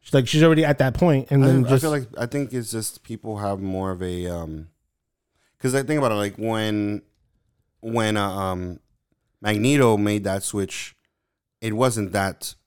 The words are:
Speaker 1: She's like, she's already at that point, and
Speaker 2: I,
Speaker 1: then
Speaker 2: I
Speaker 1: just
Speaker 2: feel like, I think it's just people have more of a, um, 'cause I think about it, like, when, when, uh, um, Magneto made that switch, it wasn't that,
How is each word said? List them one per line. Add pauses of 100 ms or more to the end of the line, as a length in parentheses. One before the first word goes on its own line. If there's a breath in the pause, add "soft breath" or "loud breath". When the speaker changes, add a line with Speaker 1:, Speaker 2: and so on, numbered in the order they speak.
Speaker 1:
She's
like,
she's
already
at
that
point,
and
Speaker 2:
I,
Speaker 1:
then
Speaker 2:
I
Speaker 1:
just
Speaker 2:
feel
like, (100)
I
think
it's
just
people
have
more
of
a,
um, (960)
'cause
I
think
about
it,
like,
when, (800)
when,
uh,
um, (600)
Magneto
made
that
switch, (640)
it
wasn't
that, (100)